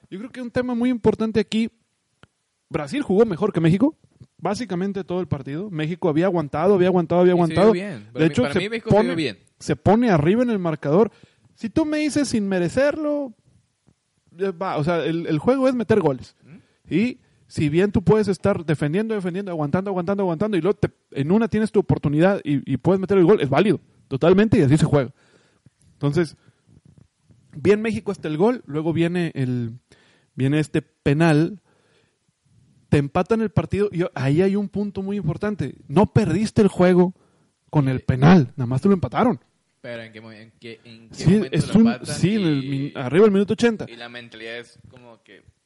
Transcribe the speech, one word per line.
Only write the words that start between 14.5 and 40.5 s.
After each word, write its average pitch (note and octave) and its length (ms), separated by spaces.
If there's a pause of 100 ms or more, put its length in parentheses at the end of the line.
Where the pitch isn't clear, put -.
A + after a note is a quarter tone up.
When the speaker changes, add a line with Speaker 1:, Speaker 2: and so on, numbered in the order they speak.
Speaker 1:
va, F3 280
o D#3 40
sea, E3 220
el, E3 240
el D3+ 100
juego C4 300
es C4 80
meter A3 240
goles. C3+ 340 (100)
Speaker 2:
Ujú. D3 140 (340)
Speaker 1:
Y G#3+ 280 (260)
si - 220
bien F3+ 240
tú G#3+ 100
puedes G#3 260
estar F#3+ 360
defendiendo, E3 500
defendiendo, F#3 380
aguantando, E3+ 380
aguantando, G3 320
aguantando, F#3+ 340
y D#3+ 60
luego F3+ 160
te, - 120 (220)
en C#3 180
una A3 180
tienes G#3+ 220
tu G#3+ 100
oportunidad E3+ 600
y, C#3 300
y B2+ 60
puedes F#3 200
meter F#3+ 200
el F3+ 80
gol, G#3 160
es C3+ 80
válido, E3+ 280 (300)
totalmente, F#3+ 500
y E3+ 40
así C#3+ 160
se D#3+ 80
juega. C3 260 (800)
Entonces, C#3+ 440 (1160)
bien G3 280
México G#3+ 280
hasta F3 180
el D3+ 100
gol, A3+ 280
luego D#3 280
viene E3+ 400
el, B2 440 (560)
viene C3+ 240
este D3+ 240
penal D#3+ 800 (1300)
te D#3 60
empatan F3+ 420
el A3 80
partido G3 420
y E3 140 (100)
ahí C#3 280
hay G3 120
un G3+ 140
punto G3+ 320
muy G3 160
importante. F#3 600 (120)
No E3 240
perdiste G#3+ 480
el G3 80
juego F3+ 460 (560)
con C#3+ 180
el B2+ 120
Speaker 2:
Sí. - 60
Speaker 1:
penal, C#3+ 480
nada B2+ 120
más C3 160
te G3 60
lo G3 40
empataron. F3 480 (400)
Speaker 2:
Pero A#2+ 220
¿en A2 100
qué G#2+ 80
mo-, A2+ 100
en A2 300